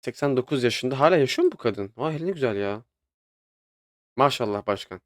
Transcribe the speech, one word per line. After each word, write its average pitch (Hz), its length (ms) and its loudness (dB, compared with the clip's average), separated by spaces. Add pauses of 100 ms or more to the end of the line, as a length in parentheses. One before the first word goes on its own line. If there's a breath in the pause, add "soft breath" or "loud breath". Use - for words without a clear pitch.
Seksen 135 320 -2
dokuz 127 280 0
yaşında. 127 360 0
Hala 170 160 6
yaşıyor 156 300 2
mu 320 60 4
bu - 40 -14
kadın? 101 400 -4
Vay, 156 300 -6
ne 190 40 -2
güzel 127 260 -2
ya. 101 260 -4 (1300)
Maşallah 117 500 0
başkan. 95 400 -6